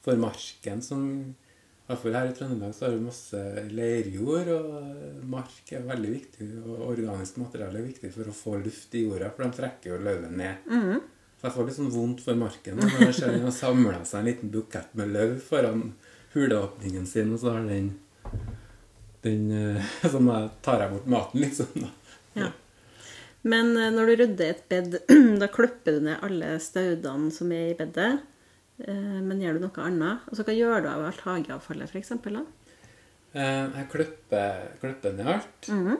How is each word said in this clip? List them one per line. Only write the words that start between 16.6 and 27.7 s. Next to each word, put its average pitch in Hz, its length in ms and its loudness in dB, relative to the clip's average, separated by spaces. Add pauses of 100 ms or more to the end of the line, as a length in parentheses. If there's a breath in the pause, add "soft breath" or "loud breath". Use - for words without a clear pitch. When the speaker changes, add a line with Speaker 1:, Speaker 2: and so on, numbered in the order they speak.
Speaker 1:
sin, 107 280 0
og 117 60 -2
så 120 120 0
har 113 160 -2
den, 98 320 -2 (1200 loud breath)
den, 107 300 0
eh, 104 320 -2 (180)
<laughs> - 80 4
som 127 180 6
jeg 110 220 2 (120)
tar 123 180 2
jeg 98 120 0
bort 101 160 -6
maten, 123 340 2
liksom, - 340 0
da. - 140 -6 (460 loud breath)
Speaker 2:
Ja. 202 160 -2 (920 loud breath)
Men, 226 320 6
eh, 226 160 4
når 226 140 4
du 233 100 8
rydder 202 380 4
et - 160 -12
bed, 180 300 0 (180)
<clears throat> 226 220 12
da 202 80 2
klipper 214 500 2
du 147 80 2
ned 156 160 -2
alle 160 380 -2
staudene 160 720 -2
som 175 200 -2
er 170 200 -2